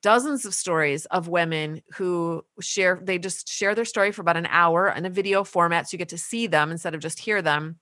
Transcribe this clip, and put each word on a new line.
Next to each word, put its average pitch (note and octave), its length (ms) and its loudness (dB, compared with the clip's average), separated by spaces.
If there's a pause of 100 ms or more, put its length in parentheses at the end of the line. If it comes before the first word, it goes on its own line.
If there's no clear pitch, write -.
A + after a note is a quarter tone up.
Dozens B3 420 4
of F#3+ 100 -6
stories D#3 520 0
of E3+ 200 -2
women D#3+ 540 0 (140)
who E3+ 480 -2 (180)
share, F#3 400 0
they F#3 160 -2
just F3 300 -8
share G3+ 260 -2
their A3+ 120 -2
story G#3 260 0
for G#3 100 -10
about E3 160 4
an E3+ 100 -4
hour E3+ 420 4
in D#3+ 160 -4
a F#3 40 -4
video G3 340 0
format. E3+ 460 0
So F#3+ 60 -8
you - 40 -10
get F3 100 -8
to E3+ 100 -10
see A#3 260 -4
them D#3 260 2
instead E3 220 -6
of D#3 80 -8
just D#3+ 180 -8
hear G#3 220 0
them. D#3 400 0